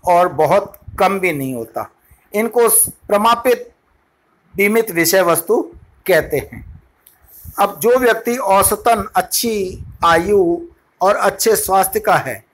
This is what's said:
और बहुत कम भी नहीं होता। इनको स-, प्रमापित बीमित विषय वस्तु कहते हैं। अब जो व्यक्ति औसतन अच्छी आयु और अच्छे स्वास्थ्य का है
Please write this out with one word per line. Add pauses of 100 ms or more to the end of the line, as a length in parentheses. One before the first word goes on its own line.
और
बहुत (220)
कम
भी
नहीं
होता। (440)
इनको
स-, (180)
प्रमापित (880)
बीमित
विषय
वस्तु (460)
कहते
हैं। (960)
अब
जो
व्यक्ति
औसतन
अच्छी (220)
आयु (420)
और
अच्छे
स्वास्थ्य
का
है (100)